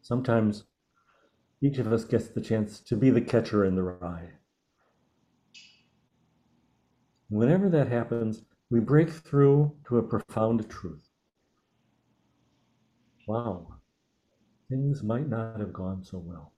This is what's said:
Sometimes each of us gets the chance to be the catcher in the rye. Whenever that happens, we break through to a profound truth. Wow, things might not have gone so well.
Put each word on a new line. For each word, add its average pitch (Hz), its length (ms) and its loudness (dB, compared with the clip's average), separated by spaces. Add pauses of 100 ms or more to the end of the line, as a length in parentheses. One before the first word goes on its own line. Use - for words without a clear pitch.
Sometimes 113 640 0 (960)
each 139 160 0
of 110 160 0
us 113 100 0
gets 113 240 -2
the - 140 -8
chance 107 400 -2
to 117 160 -4
be 131 140 6
the 117 100 4
catcher 107 420 2
in 92 120 2
the 92 80 0
rye. 87 480 -10 (3000)
Whenever 147 400 2
that 143 180 2
happens, 117 560 -4 (260)
we 120 120 4
break 151 280 4
through 143 640 4 (140)
to 123 120 2
a 113 40 0
profound 110 680 -2
truth. 78 380 -14 (2250)
Wow, 104 480 -6 (920)
things 139 360 -2
might 123 260 -4
not 113 300 -6
have 98 120 -8
gone 92 320 -8
so - 140 -14
well. 85 400 -16